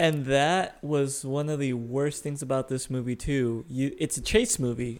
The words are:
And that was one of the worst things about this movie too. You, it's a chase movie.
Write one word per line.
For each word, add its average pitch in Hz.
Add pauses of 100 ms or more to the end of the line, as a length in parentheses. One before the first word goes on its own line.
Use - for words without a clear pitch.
And 156
that 147
was 143
one 143
of 147
the 131
worst 131
things 143
about 131
this 131
movie 123
too. 120
You, 135
it's 151
a 135
chase 226
movie. 120